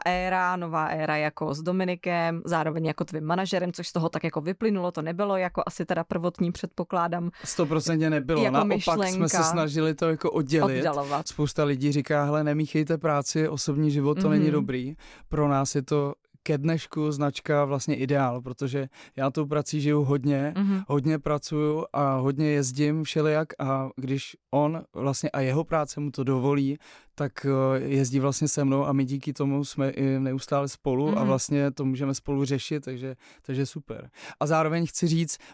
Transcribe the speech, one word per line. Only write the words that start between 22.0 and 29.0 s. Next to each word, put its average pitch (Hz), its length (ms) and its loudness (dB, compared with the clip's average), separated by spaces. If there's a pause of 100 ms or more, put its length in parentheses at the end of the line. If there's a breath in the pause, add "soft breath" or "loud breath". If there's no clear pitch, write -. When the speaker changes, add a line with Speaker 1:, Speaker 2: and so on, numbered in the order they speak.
Speaker 2:
hodně 139 340 2
jezdím 147 540 2
všelijak 151 440 0 (120)
a 135 380 -2
když 131 400 -4 (140)
on 147 300 2 (120)
vlastně 135 360 -2
a - 100 -4
jeho 135 240 2
práce 151 360 -2
mu 147 120 -2
to 135 120 -4
dovolí, 135 540 2 (380 loud breath)
tak, 143 300 -4
eh, 131 340 2
jezdí 135 400 0
vlastně 139 280 0
se 143 160 0
mnou 135 220 2
a 143 80 0
my 135 120 2